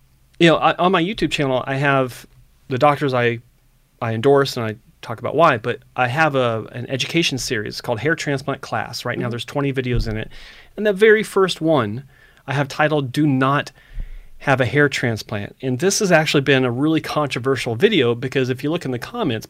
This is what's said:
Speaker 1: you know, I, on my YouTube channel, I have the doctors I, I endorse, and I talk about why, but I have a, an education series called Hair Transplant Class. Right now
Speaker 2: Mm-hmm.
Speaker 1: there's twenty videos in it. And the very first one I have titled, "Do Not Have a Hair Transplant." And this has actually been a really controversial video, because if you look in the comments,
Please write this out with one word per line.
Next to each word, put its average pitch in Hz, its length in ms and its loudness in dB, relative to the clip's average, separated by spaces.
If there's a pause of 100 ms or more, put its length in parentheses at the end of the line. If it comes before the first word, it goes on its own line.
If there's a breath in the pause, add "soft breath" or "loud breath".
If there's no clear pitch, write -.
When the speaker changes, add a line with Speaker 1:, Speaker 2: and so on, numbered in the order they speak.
(400)
Speaker 1:
you 170 80 8
know, 156 80 6
I, 151 200 2
on 180 180 2
my 170 100 4
YouTube 175 280 -2
channel, 131 360 0
I 135 80 -4
have 135 500 0 (440)
the 131 80 -2
doctors 143 360 2
I, 120 260 0 (640)
I 113 120 -2
endorse, 139 420 4
and 120 100 -4
I 107 100 -4 (260)
talk 110 180 -10
about 117 160 -6
why, 147 220 4
but 113 220 -4 (180)
I 127 100 2
have 147 280 2
a, 117 360 0
an 120 180 -10
education 139 480 -2
series 117 440 -6
called 120 180 -4
Hair 147 160 0
Transplant 139 460 -6
Class. - 420 -8
Right 123 140 -4
now 123 80 -4
Speaker 2:
Mm-hmm. 120 60 -4
Speaker 1:
there's 117 140 -8
twenty 143 280 -2
videos 123 360 -2
in 107 80 -4
it. - 140 -8 (460 loud breath)
And 208 100 -2
the 208 60 2
very 214 300 6
first 185 360 0
one 139 460 0 (420 soft breath)
I 135 60 -4
have 135 160 0
titled, 147 420 0
"Do 151 160 0
Not 135 440 0 (680 soft breath)
Have 135 200 2
a 131 60 2
Hair 143 240 4
Transplant." 110 720 -4
And 127 180 -2
this 190 200 0
has 190 120 2
actually 156 300 4
been 135 240 4
a 123 60 0
really 147 300 0
controversial 131 760 -2
video, 123 400 4
because 127 340 -2
if 127 140 -4
you 147 80 -2
look 170 140 -4
in 135 60 -4
the 123 80 -4
comments, 135 500 -4